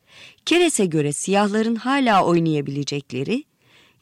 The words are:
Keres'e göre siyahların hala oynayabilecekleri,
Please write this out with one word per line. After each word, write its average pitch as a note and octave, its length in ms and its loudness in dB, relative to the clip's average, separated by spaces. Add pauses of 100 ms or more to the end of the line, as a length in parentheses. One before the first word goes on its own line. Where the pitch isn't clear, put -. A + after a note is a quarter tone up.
(460)
Keres'e D#4+ 400 2
göre D3+ 260 0
siyahların G#3 640 0
hala A#3 500 2
oynayabilecekleri, C#3+ 1200 -2 (580)